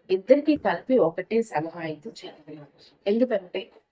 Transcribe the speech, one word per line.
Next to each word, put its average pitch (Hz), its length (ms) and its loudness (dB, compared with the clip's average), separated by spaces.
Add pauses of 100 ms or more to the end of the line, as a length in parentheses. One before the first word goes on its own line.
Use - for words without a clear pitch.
(100)
ఇద్దరికీ 294 460 4
కలిపి 214 420 0
ఒకటే 175 440 0
సలహా 165 380 -6
అయితే 156 300 -10
చెప్తున్నాను. 151 560 -18 (400)
ఎందుకంటే 208 640 -2 (220)